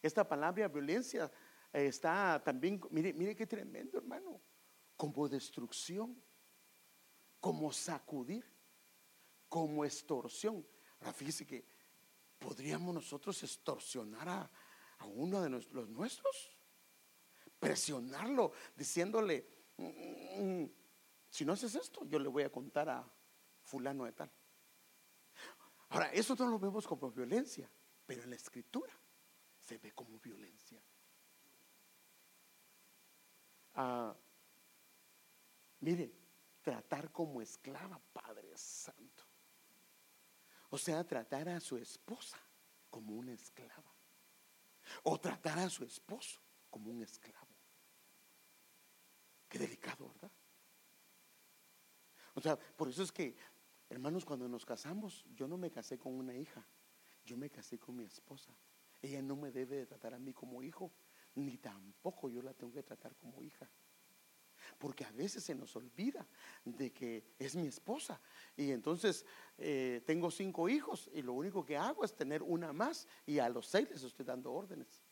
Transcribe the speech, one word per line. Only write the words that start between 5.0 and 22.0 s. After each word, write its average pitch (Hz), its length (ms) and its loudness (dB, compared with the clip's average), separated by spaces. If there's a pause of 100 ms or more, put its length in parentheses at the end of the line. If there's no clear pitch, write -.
destrucción, 175 920 -2 (1160)
como 156 320 2
sacudir, 151 720 -4 (1040)
como 151 380 4
extorsión. 147 840 0 (320)
Ahora, 117 140 -6
fíjese 147 340 -4
que 127 180 -8 (720)
podríamos 151 560 -2
nosotros 170 500 -4
extorsionar 120 840 -4
a, 185 240 -2 (460)
a - 80 -12
uno 151 360 2
de 160 80 4
nues-, 123 220 -2
los 123 160 -4
nuestros, 196 720 -2 (1000)
presionarlo, 151 960 4 (240)
diciéndole, 185 720 4 (300)
"Mm, - 80 -4
mm, 190 760 -2
mm, 135 80 -4 (580)
si - 160 -2
no 156 80 6
haces 202 220 0
esto, 415 300 -4